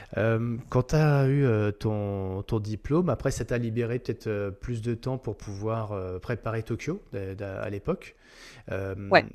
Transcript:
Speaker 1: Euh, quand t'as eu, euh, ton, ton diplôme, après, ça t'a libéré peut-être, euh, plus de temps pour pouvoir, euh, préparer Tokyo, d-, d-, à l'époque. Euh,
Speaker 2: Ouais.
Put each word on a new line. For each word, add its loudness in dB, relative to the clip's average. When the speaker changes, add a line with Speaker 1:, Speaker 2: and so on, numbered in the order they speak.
Speaker 1:
Euh, 2
quand 4
t'as 6
eu, 4
euh, 4
ton, -2
ton 0
diplôme, 0
après, 0
ça -2
t'a 0
libéré 0
peut-être, -4
euh, 0
plus -6
de 0
temps -4
pour -6
pouvoir, -4
euh, -4
préparer -4
Tokyo, -4
d-, -6
d-, -8
à -4
l'époque. -4
Euh, -4
Speaker 2:
Ouais. 8